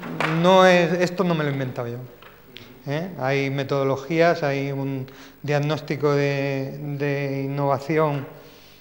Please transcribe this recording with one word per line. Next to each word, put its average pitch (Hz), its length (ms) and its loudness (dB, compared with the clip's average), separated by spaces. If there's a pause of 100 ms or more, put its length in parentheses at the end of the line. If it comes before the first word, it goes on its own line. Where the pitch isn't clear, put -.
(420)
no 185 240 8
es, 175 260 6
esto 180 320 0
no 175 100 2
me 156 100 0
lo 147 60 0
he - 40 0
inventado 135 340 -6
yo, 120 100 -8 (880)
¿eh? 156 240 -6 (100)
Hay 139 300 0
metodologías, 139 920 0
hay 139 300 -2
un 135 340 -6 (360)
diagnóstico 147 680 0
de, 139 680 -2 (200)
de 139 460 -2
innovación 139 840 0 (540)